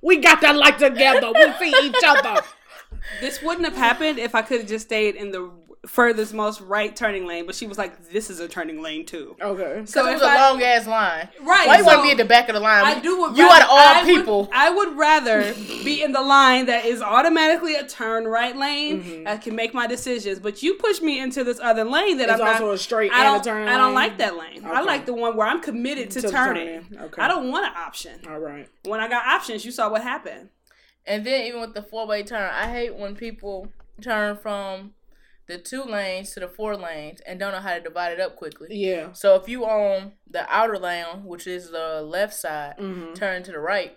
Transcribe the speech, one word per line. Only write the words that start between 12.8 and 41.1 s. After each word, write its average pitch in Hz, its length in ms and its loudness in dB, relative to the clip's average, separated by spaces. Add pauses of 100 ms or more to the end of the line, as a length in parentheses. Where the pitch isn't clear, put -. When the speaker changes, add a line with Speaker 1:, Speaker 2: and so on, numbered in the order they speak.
Speaker 2:
I 277 140 2
do 359 220 -4
would 320 160 -2
Speaker 3:
You 320 60 8
Speaker 2:
rather, 359 120 12
Speaker 3:
out 311 80 12
of - 60 4
all 269 100 8
Speaker 2:
I 311 240 10
would, 339 140 6
Speaker 3:
people. 202 360 0
Speaker 2:
I 277 180 4
would 359 260 -2
rather 247 560 2 (300)
be 285 200 -2
in 277 80 -2
the 269 100 0
line 262 460 6
that 233 180 0
is 233 160 -2
automatically 311 720 2
a 285 120 -6
turn 226 400 -6
right 240 280 -2
lane 285 480 -4
Speaker 1:
Mm-hmm. 165 220 -14
Speaker 2:
that 214 160 -8
can 226 140 -10
make 226 180 -6
my 240 140 -4
decisions. 226 520 -8
But 208 240 -10
you 359 120 -2
push 415 260 -2
me 294 180 -2
into 262 240 -6
this 240 160 -6
other 226 240 0
lane 311 340 -2
that 240 120 -2
Speaker 1:
It's 226 120 2
Speaker 2:
I'm 214 60 0
Speaker 1:
also 226 200 0
Speaker 2:
not, 202 60 -2
Speaker 1:
a 190 40 -4
straight 214 340 -2
Speaker 2:
I 233 80 2
Speaker 1:
and 269 80 6
a 277 40 6
Speaker 2:
don't, 269 120 0
Speaker 1:
turn 214 240 -6
Speaker 2:
I 247 100 0
don't 262 100 4
Speaker 1:
lane? 262 80 0
Speaker 2:
like 254 240 -2
that 202 180 -2
lane. 165 280 -16
I - 140 -10
Speaker 1:
Okay. - 20 -2
Speaker 2:
like 311 240 -2
the 247 80 -8
one 233 220 -4
where 214 120 0
I'm 320 140 -2
committed 240 500 -8
to 254 100 -8
Speaker 1:
To 214 80 -4
Speaker 2:
turning. 170 540 -4
Speaker 1:
turning. 190 220 -20
Okay. 170 160 -10
Speaker 2:
I 240 60 0
don't 262 240 -4
want 349 140 -4
an 240 100 -8
option. 165 440 -14 (100)
Speaker 1:
All 156 100 -14
right. 147 280 -14 (180)
Speaker 2:
When 214 140 -8
I 220 80 -6
got 240 180 -4
options, 233 400 -4
you 240 60 -14
saw 240 180 -4
what 220 120 -4
happened. 247 480 -12 (560)
Speaker 3:
And 208 200 -6
then 254 200 -4
even 240 160 -12
with 226 120 -14
the 208 100 -12
four-way 214 400 -8
turn, 202 280 -8
I 190 180 -6
hate 240 260 -8
when 202 200 -12
people 208 520 -14 (340)
turn 208 360 -6
from 202 560 -12 (540)
the 175 120 -16
two 262 240 -12
lanes 196 500 -8
to - 60 -16
the 180 80 -12
four 214 280 -10
lanes 160 460 -14
and 180 180 -16
don't 196 120 -8
know 190 80 -10
how 190 160 -8
to 175 40 -10
divide 170 340 -8
it 175 60 -12
up 185 160 -6
quickly. 156 360 -18
Speaker 1:
Yeah. 190 420 -6
Speaker 3:
So 196 220 4
if 190 120 -2
you 240 180 -8
on 202 480 -2 (140)
the 170 220 -10
outer 214 300 0
lane, 175 460 -8